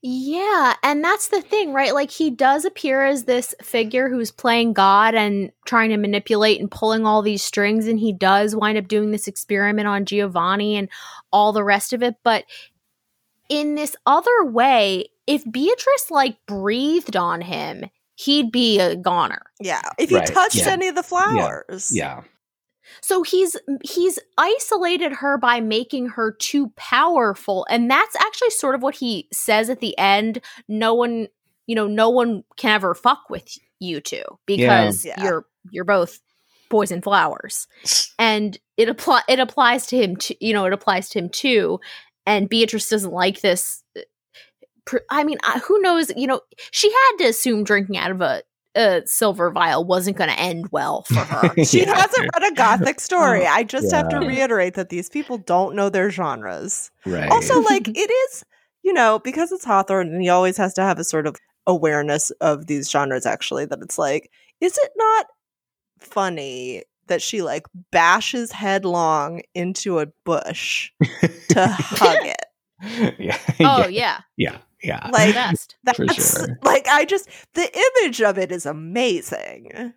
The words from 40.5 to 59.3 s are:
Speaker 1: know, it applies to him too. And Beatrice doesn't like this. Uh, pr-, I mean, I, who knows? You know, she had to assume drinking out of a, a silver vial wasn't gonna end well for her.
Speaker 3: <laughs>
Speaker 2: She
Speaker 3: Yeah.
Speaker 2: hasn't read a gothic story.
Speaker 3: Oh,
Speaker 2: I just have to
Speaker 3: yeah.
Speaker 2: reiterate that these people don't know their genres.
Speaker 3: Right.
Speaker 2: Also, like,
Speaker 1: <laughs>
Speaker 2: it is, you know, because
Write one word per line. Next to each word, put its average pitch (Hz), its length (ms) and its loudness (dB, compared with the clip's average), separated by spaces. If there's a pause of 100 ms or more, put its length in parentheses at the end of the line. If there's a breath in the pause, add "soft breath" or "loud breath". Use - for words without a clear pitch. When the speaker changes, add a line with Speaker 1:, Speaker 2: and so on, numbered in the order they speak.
Speaker 1:
know, 202 120 0
it 185 80 0
applies 196 360 -2
to 214 100 -4
him 175 100 -6
too. 190 500 0 (460 loud breath)
And 202 240 0
Beatrice 226 400 0
doesn't 196 240 -2
like 185 280 -2
this. - 420 -2 (140)
Uh, - 40 -14 (840 soft breath)
pr-, 254 120 -4 (120)
I 294 140 0
mean, 302 200 -2
I, - 160 0
who 403 220 2
knows? 339 340 2
You 262 120 -4
know, 262 140 -2 (300 loud breath)
she 415 200 4
had 494 280 4
to 349 60 2
assume 226 380 2
drinking 196 340 0
out 190 140 -2
of 185 100 -4
a, 135 220 -2 (320)
a 196 300 4
silver 190 460 0
vial 160 320 2
wasn't 185 340 0
gonna 160 160 0
end 175 380 -4
well 143 320 -4
for - 160 0
her. - 360 0
Speaker 3:
<laughs> 160 100 4
Speaker 2:
She 139 160 6
Speaker 3:
Yeah. 415 140 2
Speaker 2:
hasn't - 420 2
read 370 140 0
a 294 40 -8
gothic 233 440 2
story. 269 460 2
Speaker 3:
Oh, 165 40 2
Speaker 2:
I 190 140 4
just 214 280 -2
have - 180 0
to 285 120 -2
Speaker 3:
yeah. 339 60 -2
Speaker 2:
reiterate 233 480 0
that 185 140 -6
these 175 200 -8
people 254 300 -8
don't 180 360 0
know 202 140 0
their 190 220 0
genres. 120 800 -6 (140)
Speaker 3:
Right. - 260 -4
Speaker 2:
Also, 466 300 4
like, 415 260 2
Speaker 1:
<laughs> - 0 -
Speaker 2:
it 220 100 -6 (140)
is, 523 340 -2 (380)
you 381 100 0
know, 226 260 4
because 302 320 -4